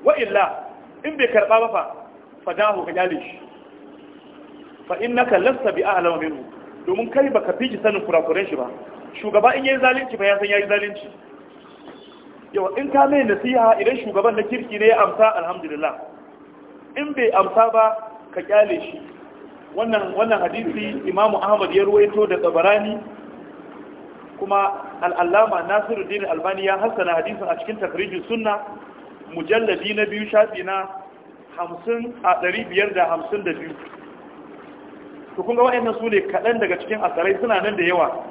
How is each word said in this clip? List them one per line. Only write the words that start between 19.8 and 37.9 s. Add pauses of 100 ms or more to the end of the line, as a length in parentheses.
wannan
hadisi
Imamu
Ahmad
ya
ruwaito
da
Tabarani, (1400)
kuma (300)
Al-Allama
Nasiruddin
Albani
ya
hassana
hadisin
a
cikin
Takhrijus
Sunna, (760)
mujalladi
na
biyu,
shafi
na (680)
hamsin, (100)
a
ɗari
biyar
da
hamsin
da
biyu. (1600)
To,
kun
ga
waɗannan
su
ne (120)
kaɗan
daga
cikin
asarai,
suna
nan
da
yawa.